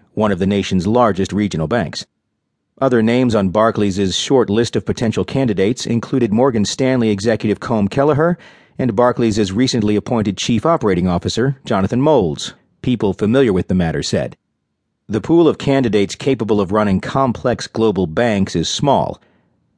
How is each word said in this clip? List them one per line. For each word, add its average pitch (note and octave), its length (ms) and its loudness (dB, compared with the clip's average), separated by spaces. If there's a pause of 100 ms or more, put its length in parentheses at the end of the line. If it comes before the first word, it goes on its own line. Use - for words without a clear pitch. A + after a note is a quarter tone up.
(140)
one G#2+ 200 0
of E2+ 60 -2
the F#2+ 60 0
nation's F#2+ 400 0
largest G#2 460 2
regional F2+ 380 -2
banks. F#2+ 360 -4 (760)
Other B2 200 2
names A#2+ 320 2
on G2+ 140 2
Barclays' G2+ 680 0
short B2 360 0
list A2+ 260 0
of G#2+ 100 -4
potential G#2+ 380 -2
candidates G#2+ 640 -2
included A#2 480 0
Morgan A2+ 320 2
Stanley B2+ 460 0
executive G#2 500 -2
Colm G#2 280 0
Kelleher D3+ 480 2 (400)
and B2 160 -2
Barclays' A2 600 2
recently G#2+ 420 0
appointed G2+ 400 -2
chief A#2 300 -2
operating G2+ 420 2
officer, A2+ 560 -2
Jonathan A2 380 0
Moulds, A2+ 540 0 (260)
people A2 320 0
familiar A#2 380 2
with F2+ 160 0
the F#2 60 -2
matter D#2+ 300 0
said. - 340 -4 (720)
The A#2 100 -4
pool E3 280 2
of A2+ 100 2
candidates A2+ 560 0
capable A2 480 -2
of F2+ 100 -4
running G#2 300 2
complex B2 640 -2
global G#2 400 0
banks G2 500 0
is E2 140 -2
small. A2+ 500 0 (580)